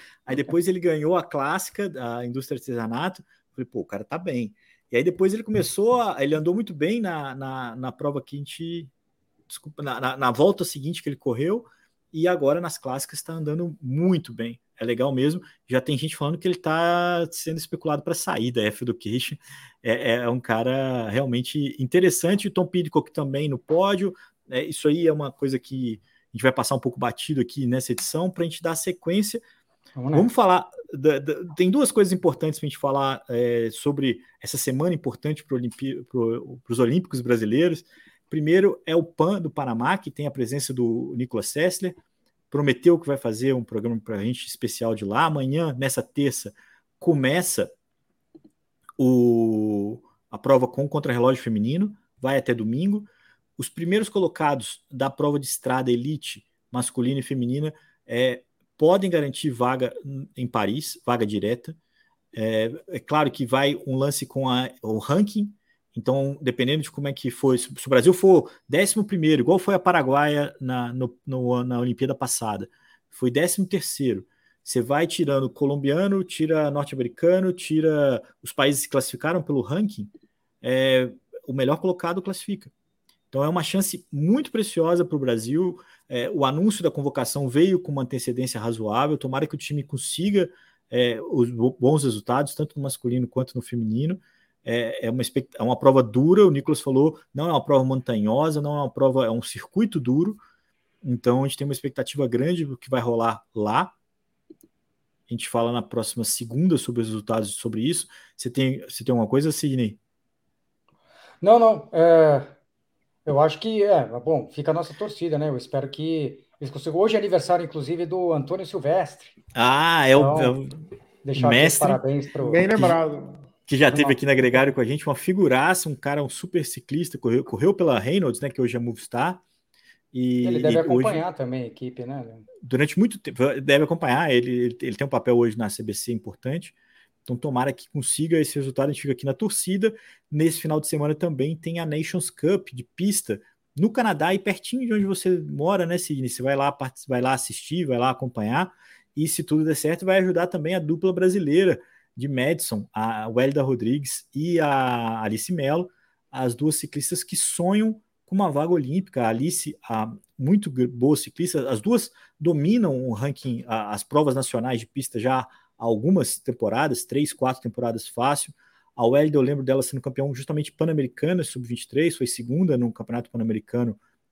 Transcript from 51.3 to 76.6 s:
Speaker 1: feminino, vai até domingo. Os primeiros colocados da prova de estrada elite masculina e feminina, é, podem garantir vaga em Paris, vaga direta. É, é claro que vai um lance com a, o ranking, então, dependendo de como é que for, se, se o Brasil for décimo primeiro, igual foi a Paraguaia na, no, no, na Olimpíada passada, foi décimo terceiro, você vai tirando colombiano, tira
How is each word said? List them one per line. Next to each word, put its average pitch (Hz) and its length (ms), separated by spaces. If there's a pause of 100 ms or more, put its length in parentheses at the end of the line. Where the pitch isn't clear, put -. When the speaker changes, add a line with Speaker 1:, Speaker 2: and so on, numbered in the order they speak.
Speaker 1:
feminino, 127 520 (240)
vai 135 180
até 127 160
domingo. 156 520 (520)
Os 135 100
primeiros 196 400
colocados 160 840
da 135 200
prova 147 300
de 135 60
estrada 127 460
elite 127 540 (260)
masculina 123 480
e 127 40
feminina, 135 500 (320)
é, 123 380 (340)
podem 185 320
garantir 151 400
vaga 123 440 (420)
em 123 120
Paris, 117 580
vaga 117 200
direta. 107 500 (580)
É, 110 380 (180)
é 170 100
claro 147 300
que 123 160
vai 135 300 (100)
um 131 120
lance 139 280
com 131 240
a, 127 200 (120)
o 110 180
ranking, 202 540 (420)
então, 139 440
dependendo 139 440
de - 80
como 143 160
é 139 60
que 127 180
for, 131 260
se, - 180
se - 120
o - 20
Brasil 135 240
for 185 380 (180)
décimo 202 340
primeiro, 156 380
igual 165 160
foi 196 160
a 190 60
Paraguaia 147 800
na, 123 320
no, 127 320
no, 123 380
na 123 160
Olimpíada 123 340
passada, 110 560 (400)
foi 127 220
décimo 180 340
terceiro, 135 580 (400)
você - 160
vai 143 280
tirando 139 420
colombiano, 147 720
tira 156 460